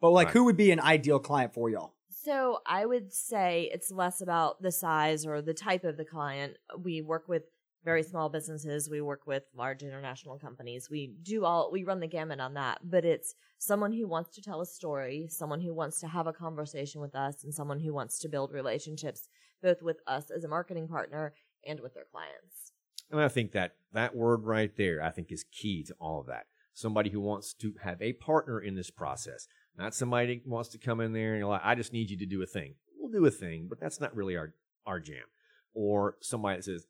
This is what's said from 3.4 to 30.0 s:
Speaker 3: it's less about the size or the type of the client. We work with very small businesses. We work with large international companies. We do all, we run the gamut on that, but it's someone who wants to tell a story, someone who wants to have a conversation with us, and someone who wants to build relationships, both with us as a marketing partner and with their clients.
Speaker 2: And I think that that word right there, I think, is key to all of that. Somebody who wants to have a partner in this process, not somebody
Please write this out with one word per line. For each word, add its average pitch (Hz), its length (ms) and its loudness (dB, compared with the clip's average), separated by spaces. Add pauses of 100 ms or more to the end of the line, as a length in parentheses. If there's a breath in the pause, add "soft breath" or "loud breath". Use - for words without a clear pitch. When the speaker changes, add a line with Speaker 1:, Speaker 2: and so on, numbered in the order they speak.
Speaker 3:
it's - 200 -4
less 180 300 0
about 170 400 2
the 185 100 2
size 156 540 2
or 147 160 -2
the 156 120 -2
type 185 300 0
of 156 140 0
the 156 80 -6
client. 143 500 -6 (200)
We 170 260 -4
work 160 260 -4
with 165 140 0 (420)
very 165 180 4
small 160 280 -2
businesses. 151 580 -6
We 147 140 -4
work 143 240 -6
with 139 160 -2 (120)
large 131 280 -4
international 135 560 -12
companies. 123 500 -12
We 147 200 -6 (140)
do 202 220 0
all, 170 260 4
we 185 140 -2
run 190 160 -2
the 165 60 -4
gamut 160 340 -4
on 131 140 -4
that, 135 280 -2
but 175 220 2
it's - 300 2 (240)
someone 208 340 0
who 226 160 -2
wants 165 280 -4
to 208 40 -20
tell 185 220 -8
a 180 40 -6
story, 147 600 -6
someone 151 320 -6
who 175 140 -4
wants 156 260 -4
to 165 80 -8
have 165 180 -2
a 165 60 -2
conversation 151 720 -8
with 143 120 -10
us, 139 300 -4
and 151 80 -10
someone 147 280 -4
who 156 120 -2
wants 139 280 -4
to 160 100 -8
build 139 220 -2
relationships, 143 760 -6 (340)
both 175 200 4
with 165 240 -2
us 139 240 -4
as 165 140 -6
a 151 40 -8
marketing 165 400 -4
partner 151 460 -4 (320)
and 151 140 -8
with 123 120 -12
their - 180 -18
clients. - 600 -16 (380)
Speaker 2:
And 151 100 2
I 147 80 6
think 113 240 0
that 92 220 0 (180)
that 113 240 0
word 117 280 4
right 110 340 2
there, 85 240 2
I 80 80 0
think, 85 200 -10
is 80 140 -10
key 95 400 -4
to 85 160 -14
all 78 200 -6
of 64 80 -12
that. 57 180 -10 (260)
Somebody 107 380 0
who 101 100 -4
wants 101 400 -4
to 107 220 -6
have 87 180 -6
a 117 140 -4
partner 143 460 0
in 95 160 -6
this 90 140 -8
process, 69 560 -8 (300)
not 104 180 -8
somebody 123 480 0